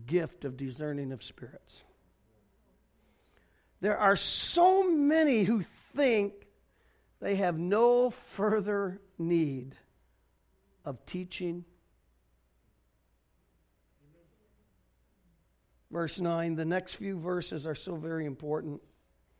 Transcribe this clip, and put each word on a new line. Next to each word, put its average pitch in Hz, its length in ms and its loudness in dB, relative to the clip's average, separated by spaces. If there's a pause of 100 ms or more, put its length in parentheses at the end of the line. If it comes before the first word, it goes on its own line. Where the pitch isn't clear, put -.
gift 151 400 -2
of 127 100 -8
discerning 139 560 -6
of 123 100 -10
spirits. - 640 -18 (2000)
There 208 160 0
are 202 180 6
so 370 720 4
many 294 560 4
who 220 160 2 (340)
think 220 380 2 (880)
they 202 140 -2
have 180 240 0
no 240 500 4
further 202 960 -2 (160)
need 151 580 0 (1120)
of 135 180 -8
teaching. 175 640 -6 (4000)
Verse 165 280 -4
nine, 170 360 -2
the 160 100 -4
next 180 300 -2
few 196 240 -6
verses 165 480 -6
are 156 80 -4
so 175 220 -10
very 160 280 -6
important. 147 560 -6 (580)